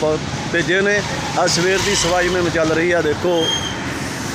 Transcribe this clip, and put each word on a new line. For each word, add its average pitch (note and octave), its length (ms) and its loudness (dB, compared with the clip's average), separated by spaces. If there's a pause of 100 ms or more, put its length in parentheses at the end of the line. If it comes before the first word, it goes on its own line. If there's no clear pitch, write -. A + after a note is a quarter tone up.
ਪ-, D#3 180 2 (340)
ਭੇਜੇ F3 280 2
ਨੇ। G3+ 200 2 (380)
ਆ F3+ 80 4
ਸਵੇਰ F3+ 320 2
ਦੀ F#3+ 160 0
ਸਫਾਈ F3 340 2
ਮੁਹਿੰਮ F3 200 0
ਚੱਲ D#3+ 240 2
ਰਹੀ E3 200 2
ਆ, F3 80 4
ਦੇਖੋ D#3+ 440 0 (920)